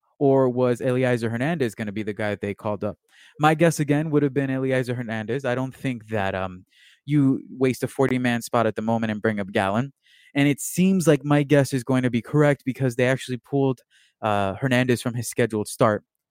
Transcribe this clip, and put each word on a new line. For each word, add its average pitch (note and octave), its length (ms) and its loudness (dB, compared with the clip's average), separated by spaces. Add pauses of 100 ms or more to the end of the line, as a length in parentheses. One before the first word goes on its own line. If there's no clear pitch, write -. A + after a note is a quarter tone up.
(180)
or C3+ 300 4
was B2 320 0
Eliezer B2 480 0
Hernandez B2+ 460 -2
gonna G#2 180 -8
be G#2+ 100 -6
the G#2 120 -6
guy G#2+ 160 -4
that G2+ 100 -4
they G2+ 140 -4
called G#2 300 -6
up? G2+ 120 -6 (420)
My D3+ 160 4
guess, D#3+ 260 2
again, D3 280 0
would D3 140 2
have C#3 100 0
been C3+ 160 -2
Eliezer B2+ 460 -2
Hernandez. A2+ 500 -6
I B2 100 0
don't C3 200 -6
think A#2 340 -8
that, G2 260 -2
um, F#2 300 -8 (400)
you C#3 460 2
waste C3 320 0
a C3 60 -4
forty-man B2+ 520 0
spot A#2 260 0
at A2 100 -2
the A2+ 60 -6
moment A2+ 280 -2
and G#2+ 100 -4
bring G#2+ 200 0
up F#2+ 120 -6
Gallen. G#2+ 400 0 (420)
And C#3+ 140 4
it C#3 120 0
seems F#3 460 2
like D3+ 160 4
my D3 200 2
guess C#3 320 2
is B2+ 100 -4
going C3 200 0
to B2 60 2
be A#2 120 -2
correct D3 420 2
because B2+ 320 -2
they B2+ 120 2
actually C3 280 -2
pulled, C3+ 440 -2 (420)
uh, G2+ 320 0
Hernandez B2+ 480 0
from A#2+ 100 -4
his A#2 160 -6
scheduled A2+ 400 -2
start G#2+ 340 0 (280)